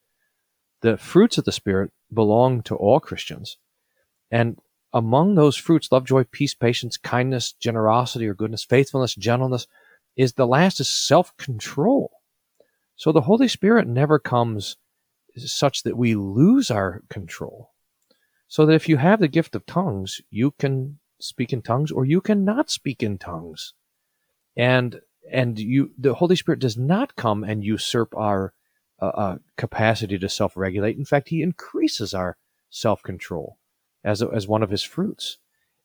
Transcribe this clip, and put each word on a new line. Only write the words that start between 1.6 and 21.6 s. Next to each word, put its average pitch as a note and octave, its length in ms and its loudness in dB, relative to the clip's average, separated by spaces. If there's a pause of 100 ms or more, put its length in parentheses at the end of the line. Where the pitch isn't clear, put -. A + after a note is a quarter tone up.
belong A2+ 500 4
to - 120 -6
all A2+ 240 4
Christians. - 580 -12 (720)
And A#2 300 0 (340)
among C3 420 2
those D3 220 6
fruits, - 340 0
love, B2+ 140 4
joy, C3 200 2
peace, - 280 -4
patience, A#2+ 440 -2
kindness, B2 560 -2
generosity A2+ 760 0
or G2+ 80 -4
goodness, G#2+ 280 -6
faithfulness, C3 520 0
gentleness, A#2+ 520 -2 (480)
is B2+ 180 2
the B2+ 140 2
last D#3+ 320 2
is C3+ 80 -2
self-control. - 1200 0 (840)
So - 160 -2
the D#3 100 4
Holy A3 260 4
Spirit G#3+ 400 2
never C#3+ 320 2
comes A#2 580 -2 (600)
such C3 460 -4
that G#2 140 -4
we A#2 180 2
lose B2+ 560 2
our F#2+ 380 -2
control. - 640 -14 (760)
So - 180 4
that D#3 100 6
if D#3 120 0
you D3 100 4
have F3+ 220 4
the F3+ 80 2
gift D3+ 280 -2
of G2+ 100 -8
tongues, G#2 560 -4 (100)
you A#2 260 0
can C3+ 420 -4 (200)
speak - 340 -8
in A#2+ 80 -6